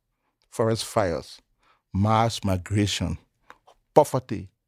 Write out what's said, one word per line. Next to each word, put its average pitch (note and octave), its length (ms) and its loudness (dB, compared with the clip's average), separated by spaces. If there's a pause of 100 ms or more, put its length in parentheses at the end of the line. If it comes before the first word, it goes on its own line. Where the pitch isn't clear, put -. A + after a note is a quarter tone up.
(500)
forest A2+ 340 0
fires, F2 560 -4 (540)
mass A2 480 2
migration, F#2+ 760 -2 (800)
poverty, A#2 540 2 (200)